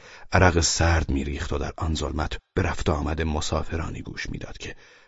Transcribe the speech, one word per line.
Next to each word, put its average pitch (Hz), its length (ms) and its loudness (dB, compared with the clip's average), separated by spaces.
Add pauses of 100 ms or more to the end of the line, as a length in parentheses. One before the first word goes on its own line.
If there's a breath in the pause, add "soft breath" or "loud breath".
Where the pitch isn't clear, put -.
(320 loud breath)
عرق 90 280 8
سرد 82 500 4
می‌ریخت 69 420 -2
و 67 60 -2
در - 180 -4
آن 80 180 -2
ظلمت 73 440 -2 (160)
به 92 80 2
رفت 85 260 0
و 87 40 4
آمد 78 300 0
مسافرانی 80 800 -2
گوش - 280 -8
می‌داد - 280 -10
که - 180 -12 (320 soft breath)